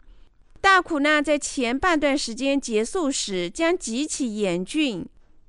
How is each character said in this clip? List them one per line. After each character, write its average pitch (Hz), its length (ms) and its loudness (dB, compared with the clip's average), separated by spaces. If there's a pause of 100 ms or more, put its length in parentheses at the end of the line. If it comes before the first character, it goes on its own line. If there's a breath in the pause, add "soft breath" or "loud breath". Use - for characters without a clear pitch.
(600)
大 381 200 6
苦 330 180 -2
难 294 240 4
在 294 140 2
前 262 400 -2
半 339 220 2
段 277 180 2
时 226 160 -6
间 269 260 0
结 226 240 0
束 294 280 -2
时 185 380 -4
将 330 280 0
极 262 300 -4
其 233 300 -4
严 185 260 0
峻。 254 420 -2 (440)